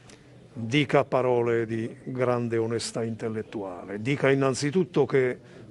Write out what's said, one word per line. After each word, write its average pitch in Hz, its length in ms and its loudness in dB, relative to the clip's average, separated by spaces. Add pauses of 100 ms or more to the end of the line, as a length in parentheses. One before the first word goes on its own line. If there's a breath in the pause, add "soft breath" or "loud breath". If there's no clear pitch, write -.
(600 loud breath)
dica 131 460 2
parole 120 600 2
di 113 380 -6
grande 123 540 0
onestà 113 460 -2
intellettuale, 107 1000 -8
dica 135 300 2
innanzitutto 139 760 2
che 127 320 2 (340 loud breath)